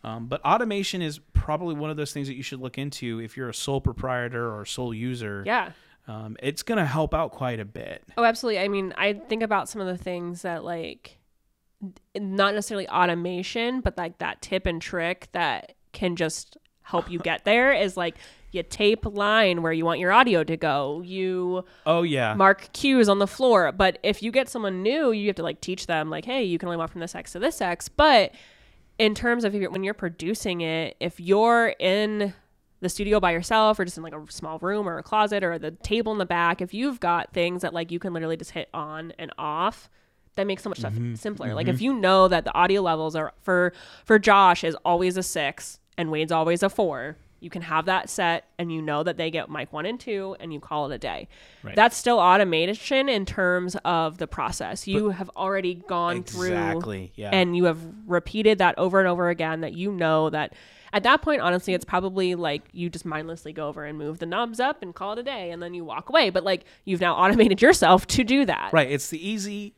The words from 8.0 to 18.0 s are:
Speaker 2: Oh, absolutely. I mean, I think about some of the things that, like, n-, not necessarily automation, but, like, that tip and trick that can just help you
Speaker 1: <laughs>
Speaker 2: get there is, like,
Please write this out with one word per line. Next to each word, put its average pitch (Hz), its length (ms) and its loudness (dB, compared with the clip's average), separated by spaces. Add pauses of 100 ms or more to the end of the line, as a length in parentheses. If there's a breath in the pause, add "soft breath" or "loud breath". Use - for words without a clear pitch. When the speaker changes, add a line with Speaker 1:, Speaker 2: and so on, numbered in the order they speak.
Speaker 2:
Oh, 233 80 2
absolutely. 226 360 2
I 190 80 0
mean, 196 320 -4
I 202 140 2
think 220 280 -4
about 214 260 0
some 214 140 -8
of 185 60 -4
the 185 100 -6
things 175 460 -8
that, 170 200 -6
like, - 540 -10 (960)
n-, 196 220 -6
not 196 180 4
necessarily 202 360 -4
automation, 180 920 -2
but, - 160 -14
like, 175 220 -8
that 165 240 -8
tip 190 240 -4
and 170 120 -4
trick 175 520 -6
that 147 420 -4 (180)
can 180 240 -4
just - 400 -4 (280)
help 170 260 -4
you 175 100 -6
Speaker 1:
<laughs> 165 120 -8
Speaker 2:
get - 140 -4
there 247 280 4
is, 196 240 0
like, 170 180 -4 (360 loud breath)